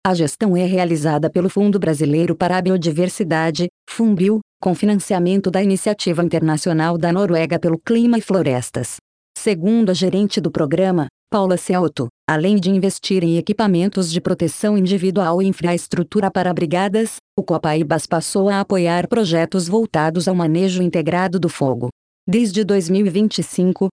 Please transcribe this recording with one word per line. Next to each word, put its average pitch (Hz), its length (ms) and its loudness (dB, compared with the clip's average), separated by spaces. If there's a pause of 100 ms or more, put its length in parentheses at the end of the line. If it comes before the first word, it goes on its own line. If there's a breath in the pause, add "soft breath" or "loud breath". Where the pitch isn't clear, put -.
A 185 80 2
gestão 175 420 0
é 180 80 2
realizada 165 640 0
pelo 180 220 0
Fundo 202 300 2
Brasileiro 160 560 0
para 180 220 0
a 185 40 0
Biodiversidade, 170 1080 0 (220)
funbio, 214 500 2 (220)
com 180 140 0
financiamento 190 760 0
da 180 140 0
Iniciativa 190 600 0
Internacional 160 720 0
da 170 140 0
Noruega 170 480 0
pelo 165 200 0
Clima 233 400 2
e - 20 -6
Florestas. 135 760 -2 (400)
Segundo 208 520 0
a 185 40 4
gerente 190 460 0
do 151 120 0
programa, 170 560 0 (220)
Paula 190 260 0
Ceotto, 175 520 -2 (220)
além 165 280 2
de 180 120 0
investir 190 540 0
em 170 140 2
equipamentos 185 720 0
de 170 80 -2
proteção 185 580 -2
individual 185 640 0
e 190 60 2
infraestrutura 180 840 -2
para 180 240 -2
brigadas, 190 600 -2 (240)
o - 20 -2
Copaíbas 160 640 -2
passou 190 440 0
a 196 100 0
apoiar 180 480 0
projetos 170 580 0
voltados 170 640 0
ao 185 80 0
manejo 180 480 0
integrado 175 560 0
do 170 80 0
fogo. 123 400 -2 (400)
Desde 208 380 0
dois 190 240 0
mil 196 160 2
e 196 40 2
vinte 202 280 0
e 175 60 -2
cinco, 185 540 0